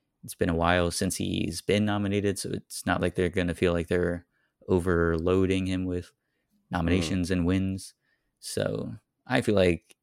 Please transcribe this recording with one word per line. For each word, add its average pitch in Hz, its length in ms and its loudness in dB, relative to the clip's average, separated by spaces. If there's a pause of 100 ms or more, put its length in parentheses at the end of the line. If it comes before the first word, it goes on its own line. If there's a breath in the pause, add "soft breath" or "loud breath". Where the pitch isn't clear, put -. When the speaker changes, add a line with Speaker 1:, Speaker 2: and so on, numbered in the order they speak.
(240)
Speaker 1:
It's - 100 -16
been 87 140 -2
a 85 80 0
while 87 340 2
since 92 260 -2
he's 92 460 -4
been 104 220 2
nominated, 101 560 0
so - 100 -8
it's - 360 -10
not 87 140 0
like 87 140 0
they're 92 140 0
gonna 87 260 -2
feel 90 180 2
like 85 160 0
they're 87 380 0 (420)
overloading 90 960 2
him 92 180 -2
with 90 220 -6
Speaker 2:
Mm. - 640 -20
Speaker 1:
nominations 87 580 0
and 90 160 2
wins. 95 480 -2 (460)
So - 520 -4 (340)
I 127 140 0
feel 110 140 0
like 92 480 2